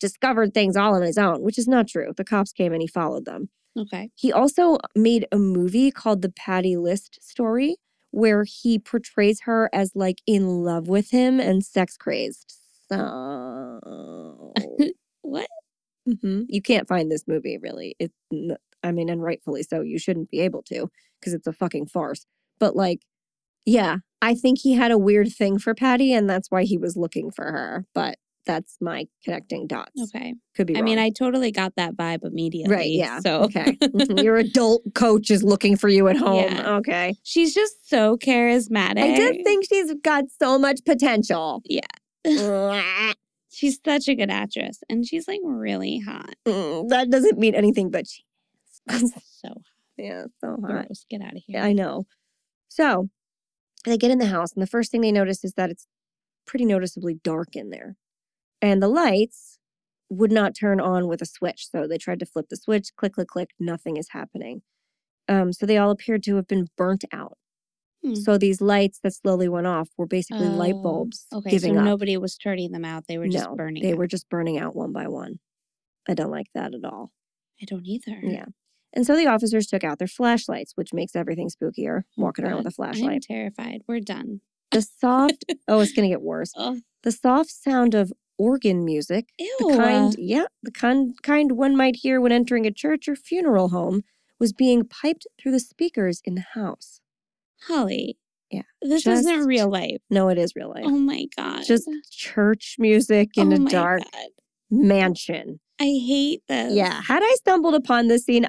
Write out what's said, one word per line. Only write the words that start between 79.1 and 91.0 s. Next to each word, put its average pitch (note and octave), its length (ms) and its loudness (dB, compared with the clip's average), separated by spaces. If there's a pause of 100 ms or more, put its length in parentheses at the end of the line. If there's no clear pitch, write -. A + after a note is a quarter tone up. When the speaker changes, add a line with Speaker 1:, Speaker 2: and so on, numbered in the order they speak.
Speaker 1:
the D#4+ 120 2
officers A3 400 0
took G3 160 -4
out D3+ 140 -6
their F#3 100 -4
flashlights, A#3 640 -2
which - 180 -8
makes F3 240 -6
everything E3+ 320 -6
spookier, D#3+ 540 -6 (160)
walking G3 260 -2
around - 200 -4
with - 20 -8
a F3 100 -10
Speaker 2:
God, - 120 -6
I'm - 60 -10
Speaker 1:
flashlight. C4+ 280 -2
Speaker 2:
terrified. A3 640 -10
We're A#3 120 -4
done. G3+ 400 -10 (300)
Speaker 1:
The A3 120 2
soft, C4 640 0 (120)
Speaker 2:
<laughs> - 120 -12
Speaker 1:
oh, G#3+ 120 6
it's G#3 140 2
gonna G#3 140 2
get F3+ 140 -2
worse. E3 340 -8
Speaker 2:
Ugh. A#3+ 200 -6 (260)
Speaker 1:
The A#3 100 0
soft C4+ 380 2
sound B3 440 2
of G3+ 180 2 (240)
organ G#3 480 2
music, E3 440 -2 (100)
the E4+ 60 -8 (160)
Speaker 2:
Ew. D#4 160 4
Speaker 1:
kind, G#3+ 420 4
yeah, G#3+ 280 -2 (160)
the - 100 -12
kind, B3+ 500 0